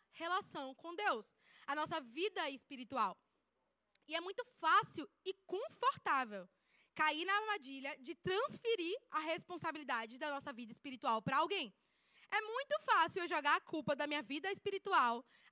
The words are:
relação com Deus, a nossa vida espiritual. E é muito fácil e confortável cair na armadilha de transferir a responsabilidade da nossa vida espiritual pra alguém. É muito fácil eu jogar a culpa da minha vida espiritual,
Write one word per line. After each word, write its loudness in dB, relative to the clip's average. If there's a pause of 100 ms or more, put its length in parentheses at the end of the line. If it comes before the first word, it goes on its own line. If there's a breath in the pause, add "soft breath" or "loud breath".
(120)
relação -4
com -12
Deus, 0 (400 loud breath)
a -2
nossa -2
vida -2
espiritual. -2 (920)
E -4
é 0
muito -4 (160)
fácil 4 (160)
e -2 (120)
confortável -2 (460 soft breath)
cair 2
na 4
armadilha -4
de -10
transferir 0 (140)
a -2
responsabilidade -4
da -2
nossa -4
vida -12
espiritual 0
pra 2
alguém. 2 (560 soft breath)
É 2
muito 0
fácil 4
eu 0
jogar 4
a 2
culpa 0
da 0
minha 0
vida -4
espiritual, 2 (280 soft breath)